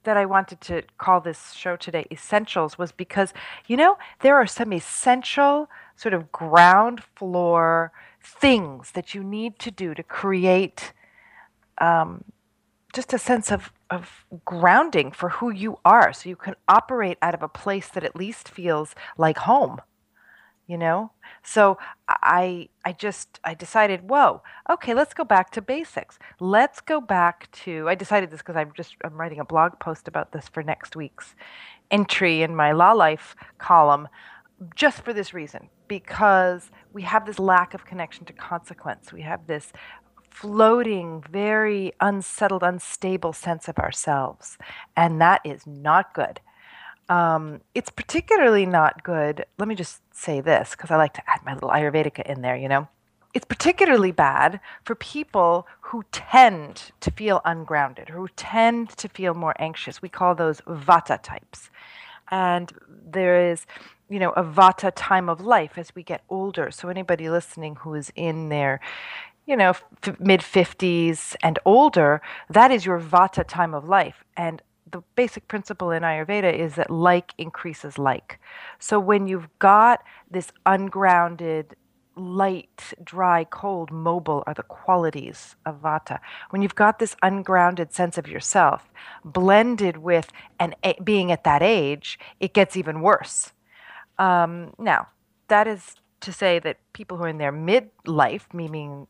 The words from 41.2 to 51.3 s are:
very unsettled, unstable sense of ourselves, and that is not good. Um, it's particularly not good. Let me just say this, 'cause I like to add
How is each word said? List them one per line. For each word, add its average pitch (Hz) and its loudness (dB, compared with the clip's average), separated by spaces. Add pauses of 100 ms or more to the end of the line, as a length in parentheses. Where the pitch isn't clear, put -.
very 208 -2
unsettled, 196 -2
unstable 180 -4
sense 165 -8
of 165 -12
ourselves, - -4 (380)
and 165 2
that 175 6
is 151 -14
not 151 -2
good. - -6 (680)
Um, 160 -2 (120)
it's - -8
particularly 269 2
not 170 2
good. 151 -4 (140)
Let 208 -6
me 220 -6
just - -12 (120)
say 143 -8
this, 143 0
'cause - -12
I 156 2
like 156 2
to - -8
add - -2